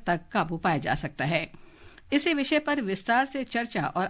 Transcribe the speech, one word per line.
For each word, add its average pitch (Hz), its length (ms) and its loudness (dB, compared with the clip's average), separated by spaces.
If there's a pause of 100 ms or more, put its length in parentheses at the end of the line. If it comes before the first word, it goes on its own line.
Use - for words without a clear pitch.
तक 175 160 2 (100)
काबू 160 260 0
पाया 165 200 2
जा 139 180 0
सकता 135 300 -4
है। 160 260 0 (600)
इसी 294 200 2
विषय 285 260 2
पर 294 220 0
विस्तार 226 440 2
से 269 180 -6
चर्चा 233 420 -2
और 185 240 0